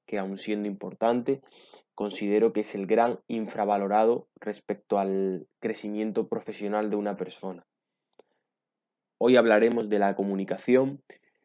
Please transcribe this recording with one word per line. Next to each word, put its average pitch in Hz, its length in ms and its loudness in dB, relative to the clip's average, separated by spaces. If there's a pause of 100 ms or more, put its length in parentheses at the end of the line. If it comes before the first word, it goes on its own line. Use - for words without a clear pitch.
que, 104 140 -6
aun 98 160 -8
siendo 104 320 -6
importante, 117 720 -2 (560)
considero 104 560 0
que 107 80 -2
es - 160 -8
el 98 100 -6
gran 113 400 2
infravalorado 104 1080 0
respecto - 640 -4
al 95 480 -2 (100)
crecimiento 110 680 -4
profesional 104 600 -4
de 104 60 0
una 104 200 -2
persona. 92 500 -10 (1500)
Hoy 123 180 6
hablaremos 113 520 4
de 104 100 0
la 98 160 2
comunicación 101 880 0 (420)